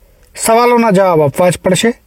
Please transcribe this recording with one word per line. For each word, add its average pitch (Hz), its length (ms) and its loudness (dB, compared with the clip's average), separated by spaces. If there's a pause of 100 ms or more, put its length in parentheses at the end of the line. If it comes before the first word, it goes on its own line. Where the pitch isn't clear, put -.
(460)
સવાલોના 233 460 0
જવાબ 180 300 2
આપવા 156 280 0
જ 170 80 -2
પડશે. 190 360 -2 (140)